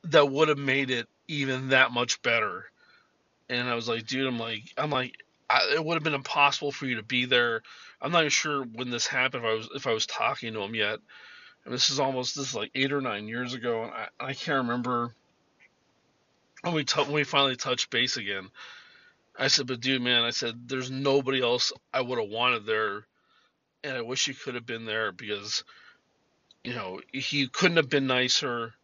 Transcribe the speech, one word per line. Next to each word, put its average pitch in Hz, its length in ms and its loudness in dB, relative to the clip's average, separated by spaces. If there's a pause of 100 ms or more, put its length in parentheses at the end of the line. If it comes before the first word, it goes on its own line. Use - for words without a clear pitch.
that 147 260 6
would 151 180 4
have 147 100 2
made 139 320 0
it 120 180 -2 (200)
even 135 420 -2
that 131 220 6
much 120 300 0
better." 107 500 0 (760)
And 123 180 -2
I 120 80 0
was 113 120 -4
like, 113 180 -2
"Dude," 131 220 -2
I'm 120 120 -2
like, 113 240 -6 (140)
I'm 147 120 0
like, 127 260 0 (340)
"I, 113 240 4
it 160 100 2
would 165 120 0
have 156 80 0
been 156 100 0
impossible 143 580 2
for - 140 -8
you 127 100 -2
to 110 80 -6
be 123 220 0
there." 120 360 4 (400)
I'm 143 100 -2
not 175 80 6
even 151 100 4
sure 143 340 0
when 120 260 -6
this 120 180 -2
happened, 127 360 0
if 113 60 2
I 113 40 4
was, 110 220 -4
if 139 120 -4
I 120 60 2
was 110 120 0
talking - 480 -2
to 110 80 -4
him 104 140 -6
yet. 107 240 0 (640)
And - 80 -10
this 123 200 2
is 135 80 -2
almost, 131 360 0
this 135 140 -6
is, 131 60 -6
like, - 180 -4
eight 135 180 0
or 143 100 0
nine 107 260 -4
years 120 260 -6
ago, 117 300 -2
and 113 100 -8
I, 113 140 -8 (120)
I 135 140 -6
can't 135 340 0
remember 120 460 -2 (1500)
when 175 120 -2
we 156 100 2
tou-, 143 200 0
when 139 100 -2
we 151 100 2
finally 135 320 2
touched 123 360 -4
base 123 260 0
again. 98 320 -6 (880)
I 131 100 0
said, 131 200 2
"But 123 120 -4
dude, 127 220 0
man," 120 220 4
I 117 80 0
said, 120 360 -6
"there's 127 220 -4
nobody 135 540 2
else 123 280 2 (220)
I 131 80 2
would 123 160 -2
have 107 120 -2
wanted 113 360 0
there, 107 400 0 (760)
and 139 120 -6
I 123 60 -4
wish 123 260 -2
you 139 60 -6
could 131 220 -8
have 117 100 -8
been 113 200 -8
there 110 260 0
because, 104 520 -6 (1000)
you 120 100 -6
know, 98 260 -8 (140)
he 135 340 -2
couldn't 170 300 2
have 147 120 2
been 139 180 2
nicer." 127 680 0 (100)